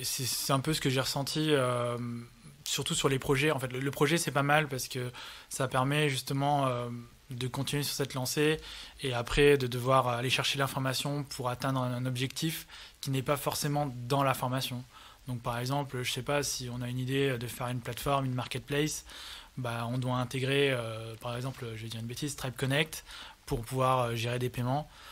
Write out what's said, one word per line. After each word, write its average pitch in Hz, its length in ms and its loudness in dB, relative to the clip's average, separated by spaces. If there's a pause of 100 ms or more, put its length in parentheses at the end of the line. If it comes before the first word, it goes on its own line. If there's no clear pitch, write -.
c'est, 131 220 -2
c'est - 280 0
un 135 60 6
peu 156 140 0
ce - 80 0
que 143 80 4
j'ai 131 100 2
ressenti, 147 520 0
euh, 123 460 2 (680)
surtout - 280 -2
sur 151 140 2
les 135 100 4
projets. 139 320 2
En 135 100 2
fait, 123 120 -4
le, 127 80 -4
le 139 120 -2
projet, 147 260 4
c'est 165 140 0
pas 139 120 4
mal 147 240 6
parce 135 200 -4
que 123 240 -4 (380)
ça 131 180 0
permet 139 420 4
justement, 139 580 2
euh, 120 220 -2 (400)
de 127 180 -4
continuer 139 360 -2
sur - 120 -4
cette 135 180 -2
lancée 151 460 2 (420)
et 131 120 0
après 143 440 6
de 127 100 2
devoir 123 420 4
aller 120 200 0
chercher 135 300 2
l'information 139 640 0
pour 123 260 -4
atteindre 131 320 0
un, 123 120 0
un 123 120 -2
objectif 131 600 -2 (320)
qui - 100 -6
n'est 135 140 0
pas 147 140 2
forcément 147 540 0 (160)
dans 139 160 4
la 135 100 6
formation. 127 500 -2 (440)
Donc, 123 140 -4
par 120 180 -2
exemple, 131 440 -2
je - 80 -2
sais 127 100 -4
pas, 143 220 0
si 127 280 -4
on 123 100 -6
a 123 80 -4
une 127 100 -4
idée 131 380 2
de 120 100 -4
faire 120 200 -6
une 123 120 -2
plateforme, 135 460 -2
une 127 100 -2
marketplace, 143 680 -2 (520)
bah, 117 320 -4
on 127 80 -2
doit 127 200 0
intégrer, 135 540 2
euh, 113 440 -4
par 120 200 -6
exemple, 127 300 -6 (100)
je 110 80 -10
vais 113 60 -8
dire 113 120 -6
une 113 40 -6
bêtise, 127 280 -4
Stripe 131 240 -6
Connect 139 480 0 (400)
pour 120 160 -2
pouvoir, 131 400 2
euh, 117 140 0
gérer 120 240 0
des 123 100 0
paiements. 131 400 -2 (220)